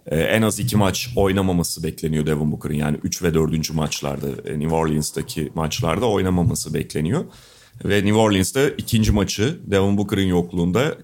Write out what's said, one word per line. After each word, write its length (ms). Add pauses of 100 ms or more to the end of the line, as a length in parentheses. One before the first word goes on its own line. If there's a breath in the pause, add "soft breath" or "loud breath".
Ee, 140
en 220
az 180
iki 180
maç 380
oynamaması 680
bekleniyor 420
Devin 260
Booker'ın. 220
Yani 300
üç 200
ve 100
dördüncü 400
maçlarda, 540
e, 320
New 160
Orleans'taki 800
maçlarda 540
oynamaması 640
bekleniyor. 520 (600 loud breath)
Ve 100
New 180
Orleans'ta 560
ikinci 420
maçı 540
Devin 320
Booker'ın 280
yokluğunda 800